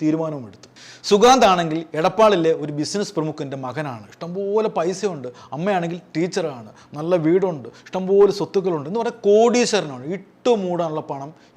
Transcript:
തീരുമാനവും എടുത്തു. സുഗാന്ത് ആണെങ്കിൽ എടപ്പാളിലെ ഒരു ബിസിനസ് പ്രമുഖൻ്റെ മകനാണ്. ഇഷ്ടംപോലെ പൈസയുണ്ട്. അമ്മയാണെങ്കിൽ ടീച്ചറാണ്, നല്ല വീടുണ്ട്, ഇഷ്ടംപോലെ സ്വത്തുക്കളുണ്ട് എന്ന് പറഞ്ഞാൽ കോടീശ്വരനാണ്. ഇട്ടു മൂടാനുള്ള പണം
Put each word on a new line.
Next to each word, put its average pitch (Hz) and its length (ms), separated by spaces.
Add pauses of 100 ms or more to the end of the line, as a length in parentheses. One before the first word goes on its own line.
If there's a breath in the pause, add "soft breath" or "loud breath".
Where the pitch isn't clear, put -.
തീരുമാനവും 151 460
എടുത്തു. - 220 (340 loud breath)
സുഗാന്ത് 233 420
ആണെങ്കിൽ 165 480
എടപ്പാളിലെ 175 600
ഒരു 147 180
ബിസിനസ് 165 420
പ്രമുഖൻ്റെ 151 440
മകനാണ്. 127 520
ഇഷ്ടംപോലെ 196 600
പൈസയുണ്ട്. 185 580 (260 loud breath)
അമ്മയാണെങ്കിൽ 170 480 (160)
ടീച്ചറാണ്, 156 540 (220 loud breath)
നല്ല 160 220
വീടുണ്ട്, 165 540
ഇഷ്ടംപോലെ 196 640
സ്വത്തുക്കളുണ്ട് 170 540
എന്ന് 196 140
പറഞ്ഞാൽ 233 200
കോടീശ്വരനാണ്. 208 840
ഇട്ടു 185 440
മൂടാനുള്ള 175 520
പണം 147 320 (240 soft breath)